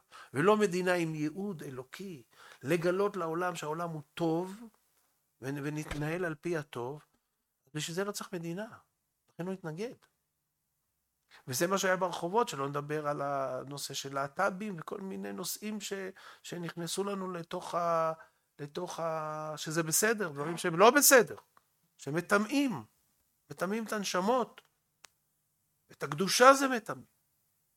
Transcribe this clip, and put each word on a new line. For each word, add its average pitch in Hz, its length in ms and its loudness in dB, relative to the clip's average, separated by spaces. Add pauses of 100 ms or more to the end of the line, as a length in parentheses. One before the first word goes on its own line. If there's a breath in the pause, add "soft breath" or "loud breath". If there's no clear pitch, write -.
(340 loud breath)
ולא 185 240 6
מדינה 180 360 2
עם 165 220 0
ייעוד 156 480 -4
אלוקי, 139 600 -12 (400 loud breath)
לגלות 180 540 0
לעולם 170 380 -2
שהעולם 160 340 -4
הוא 156 120 -8 (120)
טוב, 180 500 -2 (800)
ונ-, 139 220 -6
ונתנהל 156 600 -4
על 160 100 -4
פי 170 220 -4
הטוב, 139 480 -8 (680)
בשביל 151 220 -6
זה 190 80 -2
לא 202 80 -6
צריך - 220 -10
מדינה. 175 340 -6 (640)
לכן - 160 -10
הוא 190 80 -4
התנגד. 185 420 -8 (1500 loud breath)
וזה 139 200 0
מה 196 100 2
שהיה 185 180 2
ברחובות, 180 540 0
שלא 139 200 -4
נדבר 147 380 -4
על 147 140 -2
הנושא 135 720 -4
של 139 200 -8
להט"בים 185 640 -2
וכל - 220 -10
מיני 196 320 -8
נושאים 202 480 -8
ש-, - 120 -8 (500 loud breath)
שנכנסו 170 600 -6
לנו 196 280 -4
לתוך 175 440 -6
ה-, 165 380 2 (460 loud breath)
לתוך 170 400 -8
ה-, 156 580 -4
שזה 165 260 0
בסדר, 202 460 2
דברים 151 280 -4
שהם 170 220 0
לא 220 120 10
בסדר, 269 440 8 (640)
שמטמאים, 208 840 0 (640)
מטמאים 196 340 -2
את 214 100 -6
הנשמות, 208 680 0 (1300)
את - 120 -12
הקדושה 185 500 8
זה 269 140 4
מטמא. 208 340 -2 (760)